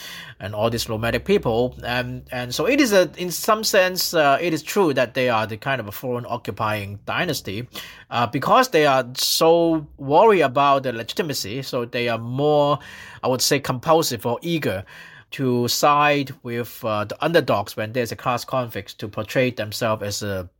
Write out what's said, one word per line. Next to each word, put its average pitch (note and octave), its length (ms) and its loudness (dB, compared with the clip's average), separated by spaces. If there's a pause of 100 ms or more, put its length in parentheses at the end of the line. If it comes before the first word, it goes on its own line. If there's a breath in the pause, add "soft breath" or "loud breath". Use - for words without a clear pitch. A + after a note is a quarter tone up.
(380 loud breath)
and G#2 160 -10
all A2 160 0
these A#2 180 -4
nomadic A#2 360 -2
people. B2 600 0
And, B2 460 -4
and B2 240 -6
so D#3 120 0
it C#4 140 4
is A#3+ 120 2
a, F3+ 240 4
in F3+ 160 -6
some A3 320 0
sense, F#3 500 2
uh, C#3+ 260 4
it E3+ 140 0
is D3 80 -4
true F3 320 2
that B2+ 200 0
they B2+ 140 2
are A2 160 2
the G#2+ 120 -8
kind C3+ 240 -4
of G2+ 80 -10
a G#2 40 -12
foreign A#2+ 320 -6
occupying G#2+ 800 -6
dynasty, A#2+ 600 -6 (440 loud breath)
uh, A#2+ 180 0
because A3 400 2
they D3+ 180 4
are C3 180 4 (120)
so E3 680 2 (120)
worried E3 460 6
about C#3 420 4
the B2+ 80 -2
legitimacy. B2+ 680 -6
So B2+ 220 -4
they A#2+ 240 -2
are A#2 80 0
more, C#3+ 600 2 (460 loud breath)
I - 40 2
would B3+ 140 0
say, - 160 2
compulsive C3+ 680 0
or A#2 160 -2
eager C#3 440 -4 (460 loud breath)
to B2 380 0
side D3 640 4 (100)
with, A#2+ 440 -8
uh, G#2+ 180 0
the - 180 -8
underdogs C#3+ 540 0
when A2 160 -6
there's A#2+ 180 -2
a A#2 60 -8
class B2 300 -4
conflict, A#2 520 -6
to A2+ 80 -8
portray B2+ 440 -2
themselves A2 520 -4
as G2+ 200 -6
a F#2+ 260 -6 (120)